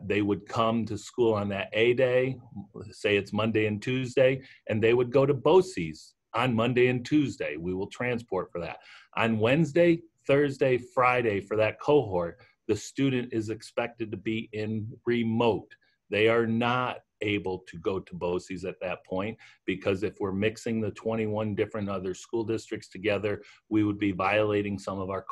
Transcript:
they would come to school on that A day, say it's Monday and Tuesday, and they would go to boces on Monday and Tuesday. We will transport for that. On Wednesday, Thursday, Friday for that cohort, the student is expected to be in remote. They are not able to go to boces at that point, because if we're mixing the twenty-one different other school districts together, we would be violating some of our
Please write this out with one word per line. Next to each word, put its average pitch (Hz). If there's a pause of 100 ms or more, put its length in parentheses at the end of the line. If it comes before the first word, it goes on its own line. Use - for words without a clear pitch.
they 101
would 101
come 113
to 107
school 113
on 101
that 98
A 117
day, 127 (540)
say 104
it's 98
Monday 107
and 104
Tuesday, 127 (260)
and 107
they 113
would 123
go 135
to 143
boces 123 (200)
on 120
Monday 123
and 123
Tuesday. 101
We 87
will 98
transport 113
for 87
that. 82 (380)
On 113
Wednesday, 165 (240)
Thursday, 139
Friday 123
for 107
that 107
cohort, 95 (260)
the 107
student 127
is 110
expected 113
to 110
be 110
in 107 (180)
remote. 117 (400)
They 104
are 117
not 120 (240)
able 98
to 87
go 95
to -
boces 90
at 90
that 90
point, 101 (260)
because 95
if 98
we're 98
mixing 110
the 104
twenty-one 107
different 104
other 95
school -
districts 110
together, 101 (260)
we 107
would 101
be 101
violating 101
some 95
of 92
our 95